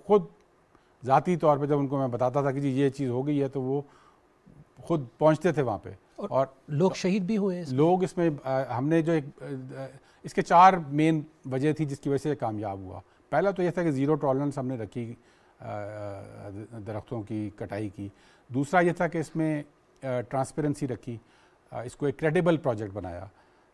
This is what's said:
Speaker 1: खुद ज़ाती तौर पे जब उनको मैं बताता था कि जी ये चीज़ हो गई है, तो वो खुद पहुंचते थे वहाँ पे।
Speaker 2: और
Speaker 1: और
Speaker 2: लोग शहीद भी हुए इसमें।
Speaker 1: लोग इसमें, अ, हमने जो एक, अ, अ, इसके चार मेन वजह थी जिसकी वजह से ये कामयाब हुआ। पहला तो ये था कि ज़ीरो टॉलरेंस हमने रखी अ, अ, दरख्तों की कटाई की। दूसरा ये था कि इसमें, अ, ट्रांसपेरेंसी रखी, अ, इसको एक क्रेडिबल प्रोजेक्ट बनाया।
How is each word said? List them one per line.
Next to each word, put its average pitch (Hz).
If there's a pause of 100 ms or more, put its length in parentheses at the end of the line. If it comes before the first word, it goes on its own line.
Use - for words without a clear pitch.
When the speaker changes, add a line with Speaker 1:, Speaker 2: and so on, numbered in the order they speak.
Speaker 1:
खुद 196 (760)
ज़ाती 156
तौर 147
पे 143
जब 147
उनको 139
मैं 131
बताता 123
था 139
कि 135
जी 139
ये 135
चीज़ 135
हो 123
गई 147
है, 135
तो 135
वो 135 (1000)
खुद 151 (120)
पहुंचते 156
थे 147
वहाँ 110
पे। -
Speaker 2:
और 202
Speaker 1:
और 135 (140)
Speaker 2:
लोग 175
शहीद 190
भी 220
हुए 190
इसमें। 135
Speaker 1:
लोग 180
इसमें, 170
अ, 131
हमने 151
जो 160
एक, 151
अ, 143 (360)
अ, 131 (380)
इसके 180
चार 185
मेन 151 (220)
वजह 135
थी 156
जिसकी 139
वजह 139
से 151
ये 143
कामयाब 104
हुआ। 92 (300)
पहला 175
तो 180
ये 170
था 175
कि 165
ज़ीरो 139
टॉलरेंस 143
हमने 127
रखी 113 (440)
अ, -
अ, 104
दरख्तों 107
की 107
कटाई 101
की। 101 (400)
दूसरा 143
ये 175
था 175
कि 165
इसमें, 156
अ, - (400)
ट्रांसपेरेंसी 135
रखी, 120 (520)
अ, 113
इसको 131
एक 135
क्रेडिबल 165
प्रोजेक्ट 107
बनाया। 92 (440)